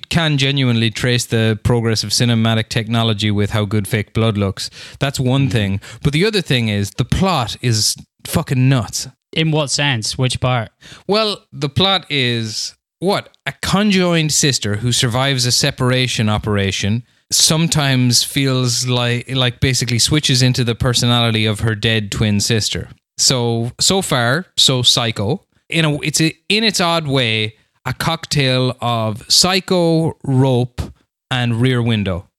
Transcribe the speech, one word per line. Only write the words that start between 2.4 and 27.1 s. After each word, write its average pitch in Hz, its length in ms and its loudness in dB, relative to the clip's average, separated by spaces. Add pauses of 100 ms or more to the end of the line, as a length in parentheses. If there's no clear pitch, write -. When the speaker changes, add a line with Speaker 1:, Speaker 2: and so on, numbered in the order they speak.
Speaker 1:
technology 113 600 0
with 101 220 0
how 107 140 0
good 101 220 -2
fake 104 260 -2
blood 110 260 0
looks. 98 320 -2 (260)
That's 139 220 -4
one 131 280 2
Speaker 2:
Mm. - 40 -2
Speaker 1:
thing. 101 300 0 (200)
But 143 120 0
the 160 120 2
other 214 160 0
thing 120 260 0
is 101 300 0
the 123 80 2
plot 151 560 0
is 110 340 0 (300)
fucking 131 420 2
nuts. 123 400 0 (260)
Speaker 2:
In 160 180 2
what 151 180 0
sense? 135 480 -2
Which 127 220 0
part? 123 320 -2 (360)
Speaker 1:
Well, 208 460 0
the 139 160 -4
plot 185 400 0
is, 120 640 -2 (240)
what? 170 320 -4 (160)
A 143 160 -8
conjoined 180 720 0
sister 110 440 0
who 120 140 -2
survives 127 540 0
a 123 60 0
separation 127 760 0
operation 104 760 -2 (280)
sometimes 139 920 2
feels 127 640 -2
like, 120 420 -2
like, 127 300 -2
basically 120 400 0
switches 143 420 2
into 127 220 2
the 117 100 0
personality 117 720 2
of 107 140 0
her 113 160 0
dead 107 360 0
twin 104 280 0
sister. 101 500 -2 (300)
So, 120 600 0
so 190 220 2
far, 135 460 0 (100)
so 131 240 4
Psycho. 117 640 0 (240)
In 165 160 0
a, 147 140 0
it's - 200 -2
a, 160 140 0 (140)
in 214 160 0
its 202 180 0
odd 170 240 -2
way, 113 480 0 (320)